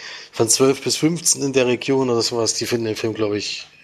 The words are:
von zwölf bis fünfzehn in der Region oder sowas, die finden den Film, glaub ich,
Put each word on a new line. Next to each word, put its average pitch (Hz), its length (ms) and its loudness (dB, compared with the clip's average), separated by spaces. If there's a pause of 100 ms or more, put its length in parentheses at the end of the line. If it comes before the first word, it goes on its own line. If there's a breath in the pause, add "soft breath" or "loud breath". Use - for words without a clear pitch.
(320 loud breath)
von 117 180 0
zwölf 135 340 2
bis 123 140 -2
fünfzehn 160 440 0
in 139 120 -2
der 131 120 4
Region 127 440 2
oder 117 120 2
sowas, 113 320 0
die - 140 -4
finden 117 180 -2
den 107 100 -2
Film, 110 200 -2
glaub 104 180 0
ich, - 320 -6 (180)